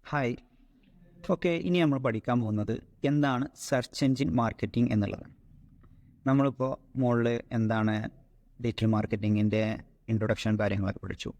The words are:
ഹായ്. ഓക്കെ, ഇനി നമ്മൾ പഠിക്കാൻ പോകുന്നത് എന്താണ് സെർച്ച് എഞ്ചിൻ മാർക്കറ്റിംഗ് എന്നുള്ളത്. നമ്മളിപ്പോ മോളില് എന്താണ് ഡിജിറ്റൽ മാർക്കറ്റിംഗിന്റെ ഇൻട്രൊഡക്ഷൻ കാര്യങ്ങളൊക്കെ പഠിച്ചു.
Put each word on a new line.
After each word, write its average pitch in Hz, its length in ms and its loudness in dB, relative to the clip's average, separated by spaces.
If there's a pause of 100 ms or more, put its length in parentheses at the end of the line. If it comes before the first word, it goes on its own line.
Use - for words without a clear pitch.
(100)
ഹായ്. 131 260 0 (920)
ഓക്കെ, 180 180 0
ഇനി 170 300 0
നമ്മൾ 147 200 4
പഠിക്കാൻ 120 420 0
പോകുന്നത് 107 420 -2 (220)
എന്താണ് 139 520 0
സെർച്ച് - 480 -2
എഞ്ചിൻ 131 320 2
മാർക്കറ്റിംഗ് 113 560 0
എന്നുള്ളത്. 101 340 -2 (1000)
നമ്മളിപ്പോ 135 540 2 (160)
മോളില് 120 580 0
എന്താണ് 110 560 0 (500)
ഡിജിറ്റൽ 117 260 0
മാർക്കറ്റിംഗിന്റെ 107 960 0 (260)
ഇൻട്രൊഡക്ഷൻ 107 500 0
കാര്യങ്ങളൊക്കെ 101 480 -2
പഠിച്ചു. - 340 -8